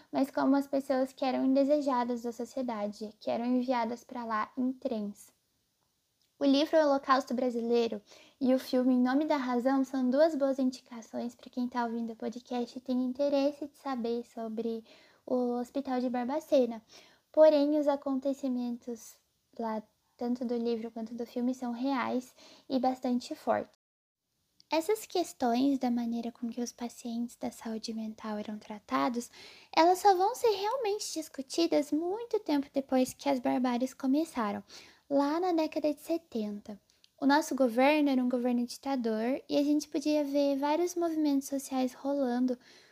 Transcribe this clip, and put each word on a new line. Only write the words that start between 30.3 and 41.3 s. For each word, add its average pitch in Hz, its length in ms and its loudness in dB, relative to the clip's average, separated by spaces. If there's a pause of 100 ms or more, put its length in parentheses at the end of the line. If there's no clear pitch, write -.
ser 480 160 2
realmente 415 640 -2
discutidas 311 800 -2
muito 403 480 -2
tempo 285 340 -2
depois 262 400 0
que - 140 -6
as 277 100 0
barbáries 254 560 0
começaram, 262 720 -2 (460)
lá 285 280 2
na 359 140 0
década 311 400 0
de 294 80 -12
setenta. 208 800 -6 (400)
O 277 60 -2
nosso 294 280 4
governo 269 540 4
era 262 160 2
um 247 60 0
governo 240 360 0
ditador 240 800 -4
e 285 120 0
a 294 40 4
gente 294 240 2
podia 302 380 0
ver 285 320 2
vários 311 380 0
movimentos 311 540 0